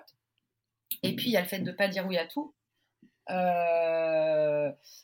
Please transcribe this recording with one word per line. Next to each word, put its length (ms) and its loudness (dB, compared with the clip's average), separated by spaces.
Et 120 -2
puis, 140 -4
il 40 0
y 40 2
a 60 4
le 40 -6
fait 140 -6
de 100 -4
pas 180 0
dire 180 -4
oui 100 -2
à 100 0
tout. 280 -8
Euh, 1400 2